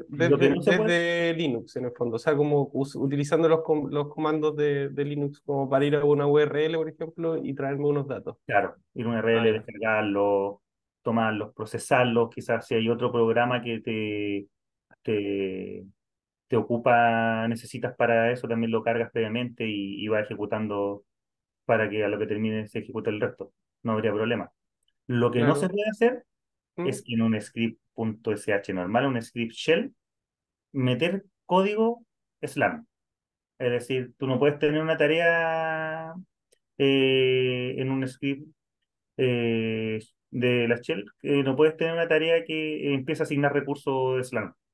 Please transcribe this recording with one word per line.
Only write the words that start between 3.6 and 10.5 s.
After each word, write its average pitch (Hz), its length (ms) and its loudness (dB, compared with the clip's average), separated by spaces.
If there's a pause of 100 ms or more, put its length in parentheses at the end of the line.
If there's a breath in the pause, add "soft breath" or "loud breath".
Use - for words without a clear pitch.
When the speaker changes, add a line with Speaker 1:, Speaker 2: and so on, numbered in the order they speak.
Speaker 2:
com-, 151 280 0
los 143 180 -2
comandos 151 480 -2
de, 143 320 0
de 139 160 -4
Linux 143 360 -4
como 139 280 -2
para 135 160 2
ir 147 100 2
a 147 100 2
una 143 220 4
U 143 120 6
R 151 280 2
L, 165 100 -2
por 156 120 -2
ejemplo, 160 480 -6
y 139 180 -6
traerme 139 320 -4
unos 143 220 0
datos. - 280 -8 (100)
Speaker 1:
Claro, 101 280 0 (200)
ir 113 120 -6
a - 20 -4
una 117 100 -2
U - 20 -2
R 113 160 2
L, 113 40 4
Speaker 2:
Ah, 113 120 4
ya. - 60 -
Speaker 1:
descargarlo, 101 1040 0 (400)